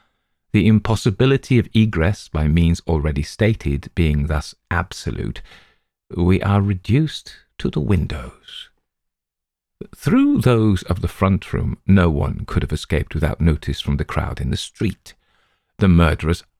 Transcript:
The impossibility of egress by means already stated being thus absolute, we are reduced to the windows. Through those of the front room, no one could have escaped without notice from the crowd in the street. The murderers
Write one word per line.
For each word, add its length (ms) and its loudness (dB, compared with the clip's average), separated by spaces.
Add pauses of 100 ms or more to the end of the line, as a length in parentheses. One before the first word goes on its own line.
(520)
The 140 4
impossibility 920 2
of 160 0
egress 540 0
by 180 -2
means 400 2
already 360 -2
stated 720 -2
being 320 0
thus 280 -6 (160)
absolute, 720 -8 (720)
we 280 2
are 180 2
reduced 760 -2 (240)
to 120 -4
the 100 -4
windows. 920 -4 (1200)
Through 460 0
those 440 2
of 160 -4
the 80 -2
front 440 0
room, 340 -4
no 220 6
one 380 -2
could 160 -2
have 100 -6
escaped 420 -4
without 260 -2
notice 400 0
from 160 -2
the 80 -2
crowd 360 -6
in 100 -4
the 60 -2
street. 580 -8 (640)
The 100 4
murderers 560 2 (160)